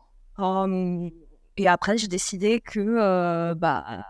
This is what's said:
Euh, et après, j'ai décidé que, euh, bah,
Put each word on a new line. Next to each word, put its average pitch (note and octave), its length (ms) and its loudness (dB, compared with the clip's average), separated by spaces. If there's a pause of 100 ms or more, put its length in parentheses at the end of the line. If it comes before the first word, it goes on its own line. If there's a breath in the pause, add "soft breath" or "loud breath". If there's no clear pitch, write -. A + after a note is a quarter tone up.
(380)
Euh, F#3 720 0 (480)
et F#3 100 4
après, G3 300 2
j'ai G#3+ 100 -2
décidé G3+ 520 0
que, - 200 -6
euh, F3+ 760 2
bah, D3 300 0 (260)